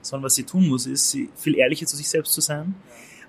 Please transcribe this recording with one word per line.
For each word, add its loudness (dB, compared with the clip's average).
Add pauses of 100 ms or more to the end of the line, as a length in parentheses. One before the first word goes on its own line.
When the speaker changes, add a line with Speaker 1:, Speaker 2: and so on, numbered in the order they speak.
Speaker 1:
sondern -8
was 2
sie 0
tun 4
muss, 2
ist, 0
sie -4
viel 0
ehrlicher 2
zu -4
sich -6
selbst 0
zu 0
sein, -2
Speaker 2:
Ja. -20 (340)